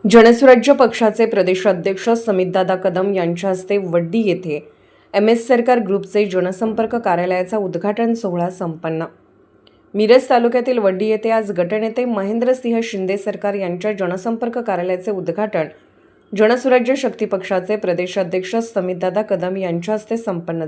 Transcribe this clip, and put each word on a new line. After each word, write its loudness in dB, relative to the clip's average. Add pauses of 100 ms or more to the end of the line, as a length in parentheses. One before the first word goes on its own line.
जनसुराज्य 8
पक्षाचे 2
प्रदेशाध्यक्ष 0
समितदादा 0
कदम -2
यांच्या -2
हस्ते -2
वड्डी 0
येथे -4 (420)
एमएस 2
सरकार 4
ग्रुपचे 0
जनसंपर्क -2
कार्यालयाचा -2
उद्घाटन -2
सोहळा -4
संपन्न. -6 (880)
मिरज 4
तालुक्यातील 2
वड्डी 0
येथे -2
आज 0
गटनेते -2
महेंद्रसिंह -2
शिंदे -4
सरकार -4
यांच्या -4
जनसंपर्क -4
कार्यालयाचे -4
उद्घाटन -4 (720)
जनसुराज्य 2
शक्ती -4
पक्षाचे -2
प्रदेशाध्यक्ष -2
समितदादा -2
कदम -4
यांच्या -4
हस्ते -4
संपन्न -6